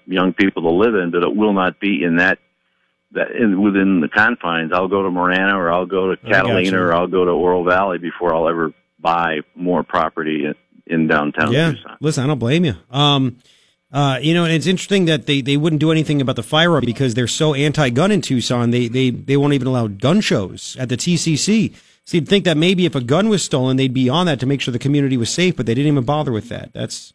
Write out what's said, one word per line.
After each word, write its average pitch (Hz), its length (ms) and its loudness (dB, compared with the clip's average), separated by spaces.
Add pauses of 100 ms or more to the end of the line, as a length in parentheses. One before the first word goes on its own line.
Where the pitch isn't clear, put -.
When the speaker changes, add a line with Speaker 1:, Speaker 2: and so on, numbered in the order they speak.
Speaker 1:
young 90 280 0
people 95 300 0
to 82 60 2
live 107 240 2
in, 87 160 -2
but 87 120 0
it 78 120 0
will 107 200 2
not 92 260 -2
be 98 240 -2
in 82 120 0
that, 90 220 2 (760)
that 90 180 -4
in, 101 320 2
within 98 380 2
the 73 80 -2
confines. 85 640 -2
I'll 92 140 0
go 98 140 0
to 95 80 -2
Marana, 92 480 2
or 85 140 0
I'll 90 140 0
go 92 280 -2
to - 120 -8
Speaker 2:
I - 20 -8
got 95 180 2
Speaker 1:
Catalina, 95 300 0
Speaker 2:
you. 92 60 2
Speaker 1:
or 87 120 2
I'll 87 120 2
go 90 180 0
to 90 60 2
Oro 90 320 2
Valley 90 340 0
before 85 380 -4
I'll 82 160 2
ever 82 240 -4 (260)
buy 82 380 0 (160)
more 87 280 -2
property 78 640 -2
in, 73 100 -6 (320)
in 80 200 0
downtown 78 460 0
Speaker 2:
Yeah. 160 180 2
Speaker 1:
Tucson. 113 300 -12
Speaker 2:
Listen, 143 240 -2
I - 20 0
don't 147 120 0
blame 143 280 0
you. 110 80 -2 (160)
Um, 139 480 0 (540)
uh, 139 280 0
you 156 140 0
know, 175 80 2
and 160 100 0
it's 160 140 0
interesting 190 380 0
that 156 220 0
they, 139 140 2
they 143 160 0
wouldn't 156 220 0
do 156 140 2
anything 156 280 0
about 131 140 -2
the - 80 -6
firearm 156 420 2
because 123 300 -2
they're 120 140 0
so 156 260 0
anti-gun 143 560 2
in 196 100 2
Tucson. 120 520 0
They, 120 160 0
they, 127 220 0
they 117 260 -2
won't 143 160 2
even 127 160 0
allow 123 180 0
gun 123 340 0
shows 104 600 -4
at 123 80 -4
the 123 80 -2
T 175 200 0
C 160 200 0
C. 202 360 0 (320)
So - 120 -4
you'd 147 100 0
think 196 180 2
that 165 120 0
maybe 175 300 2
if 143 100 -4
a 135 40 0
gun 151 280 0
was 202 160 0
stolen, 131 320 0
they'd 131 180 0
be 127 140 2
on 170 180 0
that 143 140 -2
to 123 60 -2
make 139 140 0
sure 131 120 -4
the 120 80 -4
community 139 360 0
was 113 140 -2
safe, 175 260 0
but 113 100 -4
they 113 80 0
didn't 143 180 2
even 139 100 2
bother 143 300 -2
with 104 160 -4
that. - 240 -12
That's - 420 -10